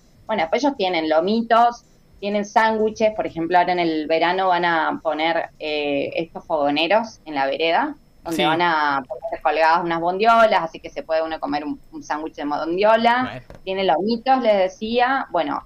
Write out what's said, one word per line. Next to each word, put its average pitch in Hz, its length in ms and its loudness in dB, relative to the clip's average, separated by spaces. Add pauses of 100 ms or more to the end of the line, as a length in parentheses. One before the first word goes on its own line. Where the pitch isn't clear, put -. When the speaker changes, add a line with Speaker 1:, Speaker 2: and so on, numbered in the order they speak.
(260)
Speaker 1:
Bueno, 208 160 -4
después 233 220 -2
ellos 285 120 0
tienen 175 320 -2
lomitos, 226 760 0 (340)
tienen 208 260 -4
sándwiches, 220 680 0
por - 140 -6
ejemplo, 165 300 0
ahora 175 140 2
en 175 60 0
el 160 300 -2
verano 175 400 2
van 175 160 2
a 156 380 0
poner, 160 480 -2 (100)
eh, 147 560 -4
estos 175 300 -8
fogoneros 165 800 0
en 156 100 -12
la 139 100 0
vereda, 165 480 0 (300)
donde 165 180 -6
Speaker 2:
Sí. - 20 2
Speaker 1:
van 160 160 0
a 151 480 2
poner - 340 -10
colgadas 160 400 4
unas 170 180 -2
bondiolas, 202 600 4
así 160 160 -10
que 160 120 -14
se 143 120 -10
puede 160 200 -2
uno 160 180 -6
comer 147 240 -4
un, 143 160 -8 (120)
un 151 100 -14
sándwich 156 340 -8
de 151 80 -8
bondiola. 208 800 2
Speaker 3:
Bueno. 127 180 -8 (240)
Speaker 1:
Tiene 190 200 -4
lomitos, 226 580 2
les 214 160 4
decía, 233 720 0
bueno, 147 360 -2